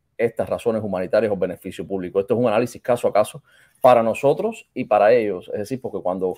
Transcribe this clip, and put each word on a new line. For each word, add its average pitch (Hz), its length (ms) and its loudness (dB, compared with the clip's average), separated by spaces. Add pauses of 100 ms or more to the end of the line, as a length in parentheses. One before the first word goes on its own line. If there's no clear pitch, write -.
(160)
estas 113 320 -2
razones 107 360 -2
humanitarias 101 480 0
o 98 60 -2
beneficio 90 500 -6
público. 92 320 -4
Esto 98 160 0
es 110 40 -2
un 123 80 2
análisis 113 340 -2
caso - 260 -2
a 101 60 -2
caso 208 300 0 (380)
para 123 220 6
nosotros 147 720 -2
y 123 120 -6
para 104 260 4
ellos. 104 400 0
Es 104 80 -6
decir, 127 220 -8
porque 98 200 -8
cuando 92 360 -2